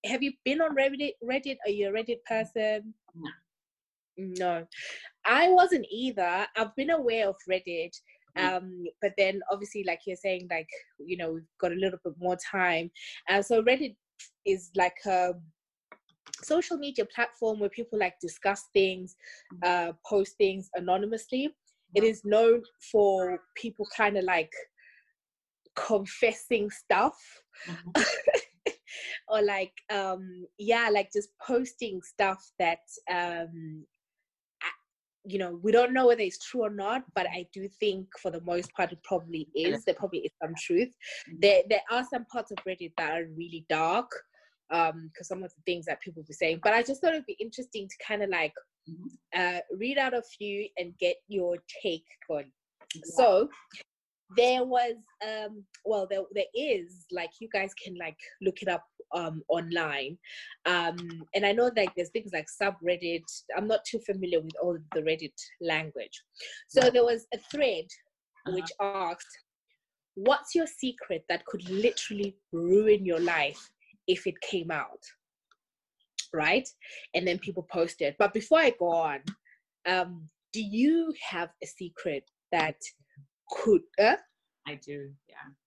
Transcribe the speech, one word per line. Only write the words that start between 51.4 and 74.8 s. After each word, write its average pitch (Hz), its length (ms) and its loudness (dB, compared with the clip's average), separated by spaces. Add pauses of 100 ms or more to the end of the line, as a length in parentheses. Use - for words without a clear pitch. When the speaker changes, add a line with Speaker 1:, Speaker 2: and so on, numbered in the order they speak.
Speaker 1:
take 165 240 -4 (240)
on. 143 200 -4 (440)
Speaker 2:
Yeah. 165 80 -14 (140)
Speaker 1:
So 233 340 6 (840)
there 247 280 6
was, 247 300 0 (320)
um, 214 400 -8 (180)
well, 202 220 0
there, 196 160 -2 (100)
there 196 220 0
is, 185 560 -4
like, 175 200 -6 (100)
you 226 100 -12
guys 196 240 -2
can, 185 220 -14
like, 160 220 -12 (220)
look 185 220 -2
it 190 60 -2
up, 175 180 -2 (280)
um, 160 340 -4
online. 160 720 -2 (480)
Um, 170 680 -2
and 202 120 2
I 202 60 4
know, 240 220 4
like, 202 200 2
there's 175 160 -4
things - 240 -6
like 156 120 -6 (140)
subreddit. 175 640 -2 (320)
I'm 202 100 -2
not 220 200 0
too 226 140 -4
familiar 185 420 -2
with 160 200 -12
all 175 140 0
of 160 140 -12
the 160 100 -2
Reddit 160 320 -4 (300)
language. 156 600 -6 (460)
So 262 140 4
Speaker 2:
Right. 247 100 8
Speaker 1:
there 247 140 6
was 226 260 0
a 226 60 -8
thread 208 480 -2 (580)
Speaker 2:
Uh-huh. 190 120 -6
Speaker 1:
which 175 140 -4 (100)
asked, 196 580 -4 (760)
"What's 226 400 2
your 330 120 2
secret 240 600 -6
that 170 180 -4
could 180 240 -8
literally 202 680 0 (140)
ruin 190 540 6
your 165 140 2
life 160 500 0 (360)
if 185 200 0
it 180 160 -4
came 170 280 -4
out?" - 320 -6 (1300)